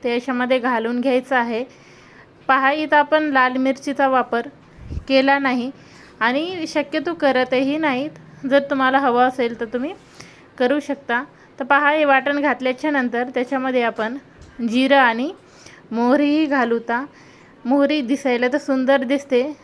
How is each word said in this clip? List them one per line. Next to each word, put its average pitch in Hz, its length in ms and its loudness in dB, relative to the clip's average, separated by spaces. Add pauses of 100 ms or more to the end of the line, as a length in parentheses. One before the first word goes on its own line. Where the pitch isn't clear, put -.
ते 247 60 -2
याच्यामध्ये 247 480 -2
घालून 240 420 -2
घ्यायचं 254 360 0
आहे. 233 540 -4 (580)
पहा, 269 240 4
इथं 311 240 0
आपण 294 280 4
लाल 262 280 2
मिरचीचा 269 560 0
वापर 240 320 0 (680)
केला 269 300 4
नाही 262 320 -2 (500)
आणि 311 480 -2
शक्यतो 311 460 -4
करतही 262 640 0
नाहीत. 294 320 -2 (360)
जर 269 120 4
तुम्हाला 269 400 0
हवं 254 300 2
असेल 240 320 -4
तर 240 40 -4
तुम्ही 254 300 -6 (640)
करू 262 220 2
शकता. 262 440 -6 (340)
तर 277 60 -4
पहा, 285 260 4
हे 311 140 2
वाटण 277 360 2
घातल्याच्या 262 500 -2
नंतर 247 340 -2 (100)
त्याच्यामध्ये 254 480 -2
आपण 226 360 -4 (500)
जिरं 262 280 4
आणि 254 360 2 (580)
मोहरीही 285 560 2
घालू. 240 320 0
ता 233 280 -6 (580)
मोहरी 285 360 2
दिसायला 247 480 -2
तर 269 100 -2
सुंदर 269 380 0
दिसते 269 680 -2